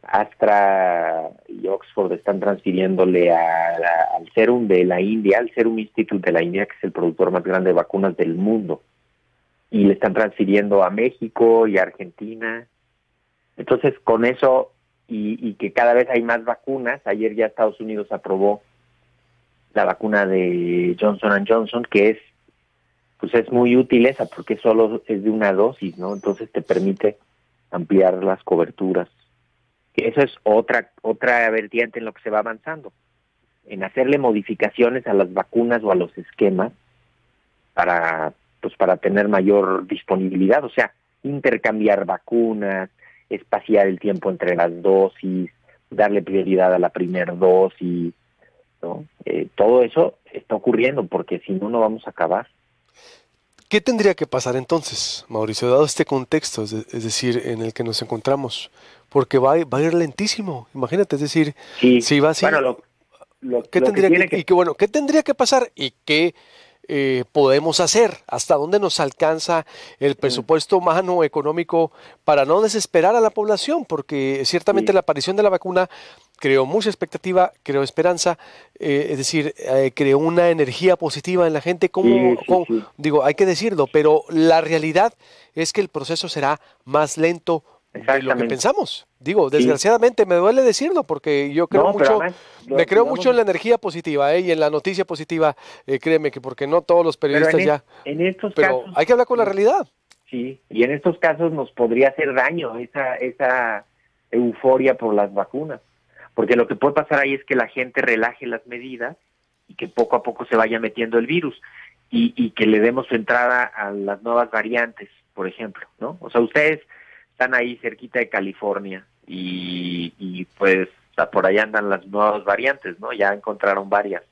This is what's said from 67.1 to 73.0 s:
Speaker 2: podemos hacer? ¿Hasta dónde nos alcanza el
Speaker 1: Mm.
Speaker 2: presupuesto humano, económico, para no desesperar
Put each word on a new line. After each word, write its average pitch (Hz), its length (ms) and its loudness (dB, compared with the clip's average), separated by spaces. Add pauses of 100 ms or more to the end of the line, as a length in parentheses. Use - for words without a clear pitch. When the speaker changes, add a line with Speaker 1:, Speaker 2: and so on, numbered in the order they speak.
Speaker 2:
podemos 147 480 2
hacer? 202 460 2
¿Hasta 151 300 0
dónde 165 220 0
nos 190 220 -2
alcanza 160 640 -2 (340)
el 139 140 0
Speaker 1:
Mm. - 80 -6
Speaker 2:
presupuesto 147 560 0
humano, 180 480 0
económico, 156 640 -2 (340)
para 143 200 4
no 160 160 2
desesperar 202 560 0